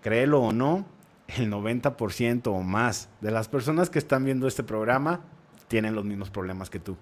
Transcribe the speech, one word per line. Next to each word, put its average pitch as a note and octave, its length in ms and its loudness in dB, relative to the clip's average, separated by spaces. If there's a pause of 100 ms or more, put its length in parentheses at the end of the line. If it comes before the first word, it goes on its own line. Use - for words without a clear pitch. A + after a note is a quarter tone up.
Créelo C3 400 4
o A2+ 120 2
no, D3+ 340 2 (400)
el A2+ 240 -2
noventa A2+ 460 -2
por G#2 160 -2
ciento A#2+ 400 0
o F#2 100 -2
más G2+ 460 0 (120)
de G#2+ 120 -2
las A2 160 -2
personas D#3 420 0
que - 80 0
están C#3 260 2
viendo C3 220 2
este C3 160 -2
programa B2 600 0 (440)
tienen A2 300 0
los G#2 80 -2
mismos G2+ 260 -6
problemas F#2 400 -6
que G#2 80 -8
tú. F2+ 240 -10